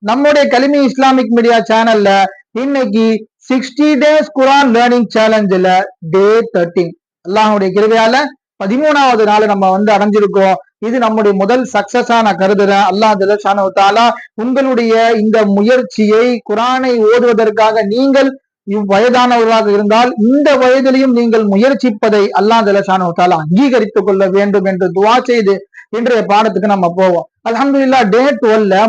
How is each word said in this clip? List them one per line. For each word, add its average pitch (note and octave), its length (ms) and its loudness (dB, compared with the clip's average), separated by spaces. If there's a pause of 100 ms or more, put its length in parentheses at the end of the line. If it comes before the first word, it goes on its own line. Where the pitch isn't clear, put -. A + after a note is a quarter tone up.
நம்முடைய C#4+ 460 0
கலிமி C#4 360 0
இஸ்லாமிக் C4 480 0
மீடியா A#3 320 2
சேனல்ல A3 460 0 (460)
இன்னைக்கு A#3+ 500 -2 (400)
சிக்ஸ்டி C4 500 -2
டேஸ் D4+ 360 2
குர்ஆன் C4+ 420 2
லேர்னிங் A#3+ 360 0
சேலஞ்சுல G#3+ 600 0 (380)
டே F#3+ 200 2 (220)
தர்டீன். F3 440 -4 (320)
அல்லாஹ்வுடைய G#3 460 0
கிருபையால A3 440 0 (440)
பதிமூணாவது C4 680 0
நாள் G#3 260 0
நம்ம G3 200 -2
வந்து G#3 200 0
அடைஞ்சிருக்கோம். G3+ 640 0 (260)
இது A#3 180 -4
நம்முடைய A3 360 0
முதல் A3 320 -2
சக்சஸா A#3 540 -2
நான் F#3+ 200 -2
கருதுறேன். G3 460 0
அல்லாஹ் G#3 300 0
ஜல்ல G3 220 0
ஷானஹு G3 360 -2
தஆலா G3+ 300 2 (320)
உங்களுடைய A#3+ 560 -2 (220)
இந்த G#3+ 220 0 (120)
முயற்சியை, G#3+ 760 0 (200)
குர்ஆனை B3 480 -2 (120)
ஓதுவதற்காக A3 840 0
நீங்கள் C4+ 420 0 (380)
இவ் G3+ 200 -4
வயதானவர்களாக A3+ 800 0
இருந்தால், G#3+ 500 0
இந்த C4+ 380 2
வயதிலையும் C4 560 2
நீங்கள் A#3 320 0
முயற்சிப்பதை G#3+ 760 0 (120)
அல்லாஹ் A3 320 0
ஜல்ல G3+ 160 0
ஷானஹு F#3 320 -2
தஆலா F3+ 240 0
அங்கீகரித்துக் G3+ 680 0
கொள்ள G3 220 0
வேண்டும் G3 400 0
என்று F#3+ 220 -2
துஆ G#3 300 0
செய்து A3+ 320 0 (380)
இன்றைய A#3+ 320 -2
பாடத்துக்கு G3+ 480 0
நம்ம F#3 220 -2
போவோம். F3+ 320 0 (200)
அல்ஹம்துலில்லாஹ், C4 640 0
டே A#3 140 2 (120)
டுவெல்ல G#3+ 400 0 (140)